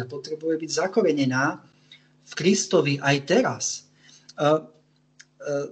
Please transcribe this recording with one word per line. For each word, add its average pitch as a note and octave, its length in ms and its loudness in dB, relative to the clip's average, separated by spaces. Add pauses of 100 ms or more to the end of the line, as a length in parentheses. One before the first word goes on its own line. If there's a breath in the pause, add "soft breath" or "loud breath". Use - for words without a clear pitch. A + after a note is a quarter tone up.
a B2 80 -10
potrebuje D#3 520 -4
byť D3+ 80 -10
zakorenená D#3 880 0 (640 soft breath)
v - 160 -20
Kristovi D3+ 640 2
aj C#3+ 140 4 (100)
teraz. E3 380 2 (100)
E, - 80 -16 (600 loud breath)
e, D3 40 4 (1300)